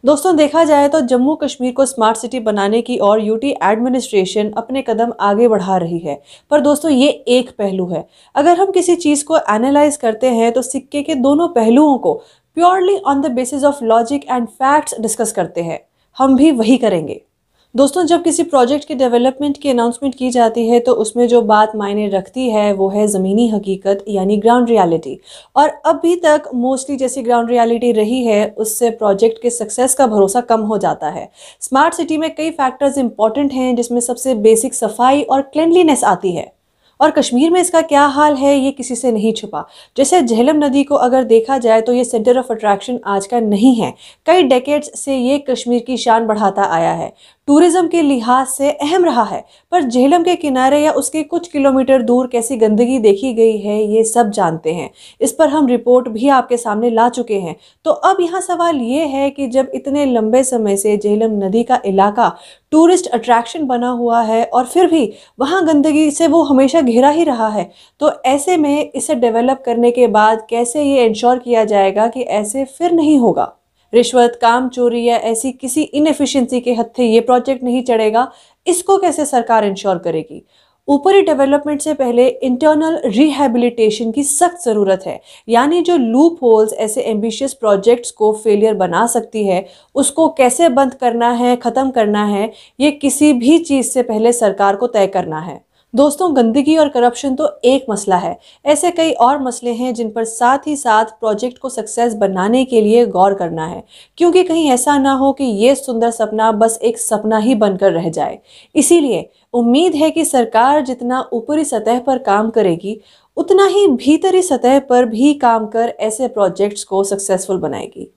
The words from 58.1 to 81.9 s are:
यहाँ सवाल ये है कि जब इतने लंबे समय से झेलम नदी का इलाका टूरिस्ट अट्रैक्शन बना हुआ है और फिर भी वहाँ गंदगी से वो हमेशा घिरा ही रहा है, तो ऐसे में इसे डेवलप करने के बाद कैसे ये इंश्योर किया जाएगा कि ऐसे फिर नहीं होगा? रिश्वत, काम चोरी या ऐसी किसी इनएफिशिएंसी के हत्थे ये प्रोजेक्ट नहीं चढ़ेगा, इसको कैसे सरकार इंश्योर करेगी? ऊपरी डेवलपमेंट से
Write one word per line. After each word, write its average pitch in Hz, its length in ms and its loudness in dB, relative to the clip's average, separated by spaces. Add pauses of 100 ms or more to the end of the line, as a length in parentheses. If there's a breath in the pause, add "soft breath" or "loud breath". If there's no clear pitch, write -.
यहाँ 349 200 -2
सवाल 339 360 -2
ये 254 280 -2
है 277 240 -2
कि 277 180 -8
जब 262 280 -2
इतने 285 300 -2
लंबे 240 380 2
समय 214 340 -2
से 208 200 0
झेलम 208 460 -2
नदी 208 200 0
का 247 220 0
इलाका 202 460 0 (400 loud breath)
टूरिस्ट 339 360 4
अट्रैक्शन 240 600 -2
बना 247 240 -2
हुआ 233 300 0
है 226 240 0
और 254 200 -2
फिर 359 220 2
भी 285 240 0 (280 loud breath)
वहाँ 320 260 -2
गंदगी 302 460 2
से 330 160 0
वो 311 160 4
हमेशा 277 380 2
घिरा 254 280 4
ही 311 140 2
रहा 233 260 -2
है, 202 200 -6 (320 soft breath)
तो 294 100 2 (140)
ऐसे 277 320 0
में 294 340 -2
इसे 277 240 -4
डेवलप 240 500 0
करने 240 260 0
के 240 160 2
बाद 214 420 2
कैसे 240 340 -2
ये 277 220 2
इंश्योर 240 340 0
किया 240 240 0
जाएगा 208 440 0
कि 247 140 -6
ऐसे 214 460 -4
फिर 339 240 -4
नहीं 311 280 2
होगा? - 360 0 (380)
रिश्वत, 240 480 2
काम 240 280 2
चोरी 240 340 -2
या 233 140 2
ऐसी 226 340 -4
किसी 254 300 -6
इनएफिशिएंसी 285 800 -2
के 247 120 -2
हत्थे 226 300 -4
ये 226 160 4
प्रोजेक्ट 247 440 0
नहीं 247 200 -2
चढ़ेगा, 226 440 0 (400 soft breath)
इसको 349 300 0
कैसे 330 280 0
सरकार 233 400 0
इंश्योर 196 320 -2
करेगी? 160 460 -8 (460)
ऊपरी 359 320 4
डेवलपमेंट 285 600 0
से 311 120 -4